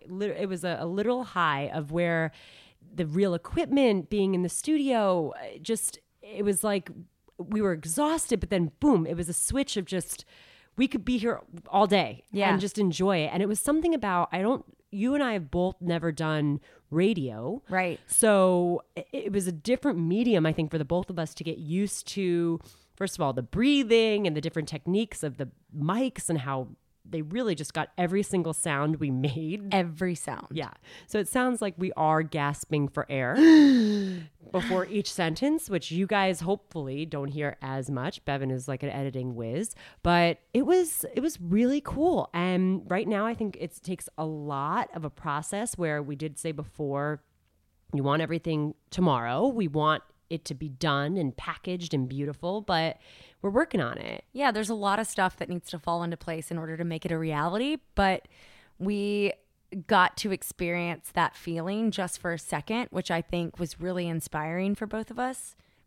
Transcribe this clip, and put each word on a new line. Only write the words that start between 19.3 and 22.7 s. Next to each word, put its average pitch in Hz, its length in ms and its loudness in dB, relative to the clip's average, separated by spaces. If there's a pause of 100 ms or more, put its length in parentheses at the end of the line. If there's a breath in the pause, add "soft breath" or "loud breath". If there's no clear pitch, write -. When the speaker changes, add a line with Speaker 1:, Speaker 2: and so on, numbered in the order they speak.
Speaker 1:
was 190 160 0
a 180 40 0
different 170 460 0
medium, 180 480 4
I 160 60 4
think, 156 180 -2
for 165 80 -2
the 151 60 -2
both 175 260 -2
of 175 80 -8
us 156 160 -6
to - 80 -12
get 156 160 -6
used 175 500 -2
to, 170 520 0 (340 loud breath)